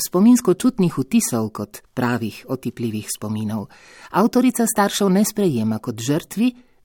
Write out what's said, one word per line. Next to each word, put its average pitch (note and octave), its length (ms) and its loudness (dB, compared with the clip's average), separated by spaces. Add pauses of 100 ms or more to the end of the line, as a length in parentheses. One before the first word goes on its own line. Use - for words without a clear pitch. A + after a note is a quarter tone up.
spominsko G#3+ 460 4
čutnih F#3 440 0
vtisov B2+ 520 0
kot - 320 -12 (120)
pravih A#2+ 560 -4
otipljivih A#2 680 -6
spominov, G#2+ 480 -4 (460)
avtorica A#3+ 580 2
staršev G3+ 400 0
ne G3 160 4
sprejema A2+ 540 0
kot A2+ 220 -8
žrtvi, F3+ 500 -2 (340)